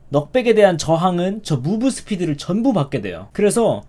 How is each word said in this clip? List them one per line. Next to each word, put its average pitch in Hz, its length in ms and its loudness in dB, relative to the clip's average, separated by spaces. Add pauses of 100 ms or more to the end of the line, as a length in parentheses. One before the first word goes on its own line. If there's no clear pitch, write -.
넉백에 220 460 2
대한 190 240 6
저항은 175 680 0
저 156 120 -2
무브 214 340 -2
스피드를 170 480 -4
전부 233 340 0
받게 139 300 -2
돼요. 92 300 -10
그래서 196 560 0